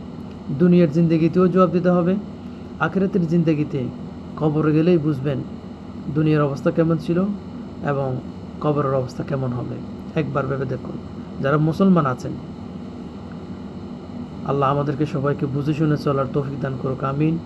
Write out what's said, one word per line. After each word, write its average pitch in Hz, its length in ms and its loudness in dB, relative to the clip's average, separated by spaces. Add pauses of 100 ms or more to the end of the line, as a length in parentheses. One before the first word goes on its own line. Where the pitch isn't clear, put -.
(600)
দুনিয়ার 175 320 8
জিন্দগিতেও 165 560 4
জবাব 180 220 6
দিতে 180 200 2
হবে, 180 260 4 (640)
আখিরাতের 180 480 2
জিন্দগিতে 151 560 2 (540)
কবরে 151 360 4
গেলেই 165 240 6
বুঝবেন 143 420 0 (760)
দুনিয়ার 156 260 4
অবস্থা 143 300 0
কেমন 165 260 4
ছিল 170 260 0 (600)
এবং 139 320 0 (460)
কবরের 143 320 2
অবস্থা 131 300 -2
কেমন 131 300 -2
হবে। 123 220 -6 (440)
একবার 139 280 -2
ভেবে 135 180 -2
দেখুন, - 320 -6 (440)
যারা 139 160 2
মুসলমান 160 480 6
আছেন, 127 260 -2 (2250)
আল্লাহ 139 240 2
আমাদেরকে 143 340 0
সবাইকে 143 400 -2
বুঝে 139 280 0
শুনে 151 240 2
চলার 135 360 0
তৌফিক 139 280 -2
দান 139 200 -4
করুক, 131 220 -4
আমিন। 151 420 0